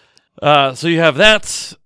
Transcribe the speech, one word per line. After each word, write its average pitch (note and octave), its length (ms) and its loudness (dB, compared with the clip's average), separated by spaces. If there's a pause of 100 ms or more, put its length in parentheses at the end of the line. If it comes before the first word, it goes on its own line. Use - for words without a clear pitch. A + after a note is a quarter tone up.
(400)
Uh, C#3 340 0
so D#3 120 -8
you E3 140 0
have D#3 160 2
that, G#3+ 560 0 (140)